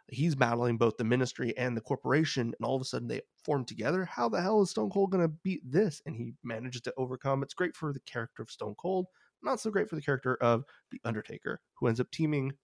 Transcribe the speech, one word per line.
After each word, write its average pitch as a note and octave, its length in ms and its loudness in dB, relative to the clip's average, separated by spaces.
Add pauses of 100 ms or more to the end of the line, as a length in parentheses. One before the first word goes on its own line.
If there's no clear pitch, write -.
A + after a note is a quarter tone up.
he's D3 260 0
battling A#2+ 420 2
both A2+ 220 4
the A#2 60 0
Ministry B2 520 0
and B2 180 -2
the A2+ 60 -4
corporation, C3 680 0
and A2+ 180 -6
all C3 100 2
of C3 60 -4
a - 20 -6
sudden A#2+ 240 -6
they A#2 140 -4 (200)
form C#3 220 0
together. B2+ 400 -2
How A#3+ 240 -2
the G3+ 140 0
hell G#3+ 180 4
is F#3 100 6
Stone G#3+ 200 0
Cold G3 200 2
gonna F3 180 4
beat F3+ 360 -4
this? D#3 400 2
And E3 100 -8
he A#2+ 280 -6
manages A#2+ 400 -6
to - 160 -4
overcome. C3 440 0
It's - 120 -8
great F3 200 -2
for D3 200 -4
the C3+ 60 -8
character - 420 -8
of - 80 -12
Stone G#2+ 240 -8
Cold, F#3 320 -2 (340)
not B3 200 -2
so A3 100 -2
great G3 180 0
for E3 80 -6
the D3 60 -4
character B2+ 400 0
of A#2+ 220 4 (260)
The - 140 -14
Undertaker, - 580 -6 (160)
who - 80 0
ends A#2 140 2
up C3+ 100 -4
teaming C#3+ 420 0 (120)